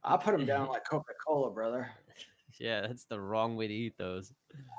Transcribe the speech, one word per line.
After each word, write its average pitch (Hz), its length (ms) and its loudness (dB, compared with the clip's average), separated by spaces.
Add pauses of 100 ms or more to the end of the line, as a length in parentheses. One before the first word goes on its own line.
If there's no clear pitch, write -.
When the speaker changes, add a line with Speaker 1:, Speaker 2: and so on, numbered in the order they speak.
Speaker 1:
I 165 120 6
put 208 180 4
'em 143 120 4
down 139 220 2
Speaker 2:
<laughs> - 0 -
Speaker 1:
like 127 200 -2
Coca-Cola, 143 640 0
brother. 117 400 -2 (720)
Speaker 2:
Yeah, 113 220 0
that's 123 220 -6
the 107 160 -6
wrong 110 360 2
way 110 120 0
to 107 60 -2
eat 113 240 -2
those. 95 340 -4 (460)